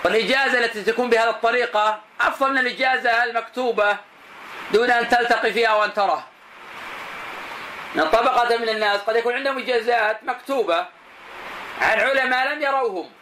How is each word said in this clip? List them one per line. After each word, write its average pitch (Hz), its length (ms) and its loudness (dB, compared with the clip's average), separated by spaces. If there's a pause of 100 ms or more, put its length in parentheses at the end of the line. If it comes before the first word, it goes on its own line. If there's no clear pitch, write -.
والإجازة 247 540 2
التي 226 260 -2
تكون 226 260 0
بهذه 233 200 4
الطريقة 226 680 0 (200)
أفضل 269 300 0
من 269 80 0
الإجازة 247 680 0
المكتوبة 226 720 0 (760)
دون 233 180 4
أن 240 180 2
تلتقي 240 440 2
فيها 220 220 2
وأن 208 200 2
تراه. 196 300 0 (1700)
من 156 160 0
طبقة 240 460 4
من 226 120 -2
الناس 208 320 0
قد 226 160 -2
يكون 240 180 0
عندهم 269 240 -2
إجازات 226 680 0
مكتوبة 214 640 -2 (920)
عن 196 200 2
علماء 262 540 0
لم 302 80 -6
يروهم 247 600 -2